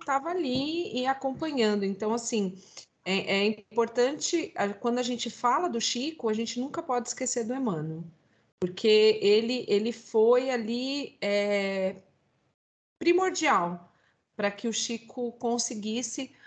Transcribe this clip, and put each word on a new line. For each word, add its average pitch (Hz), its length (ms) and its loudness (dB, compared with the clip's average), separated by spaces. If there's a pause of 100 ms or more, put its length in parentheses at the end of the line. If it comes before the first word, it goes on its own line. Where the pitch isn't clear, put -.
tava 277 260 0
ali 311 640 -2
e 254 100 0
acompanhando. 262 800 0
Então, 202 280 -2
assim, 214 460 -2 (460)
é, 190 320 0
é 196 100 2
importante, 240 1120 0
a, 202 180 0
quando 240 240 -2
a 254 40 0
gente 240 280 -4
fala 277 380 0
do 233 120 -4
Chico, 254 480 -2
a 214 40 2
gente 226 260 -4
nunca 277 240 -4
pode 247 260 -2
esquecer 247 360 -4
do 233 100 -4
Emmanuel. 160 480 -4 (580)
Porque 214 600 4
ele, 226 460 4
ele 214 240 2
foi 240 580 4
ali, 247 720 -4
é, 196 760 0 (1040)
primordial 311 960 2 (440)
pra 202 140 -2
que 202 160 -6
o 226 60 -2
Chico 233 600 -6
conseguisse 233 1000 -4 (140)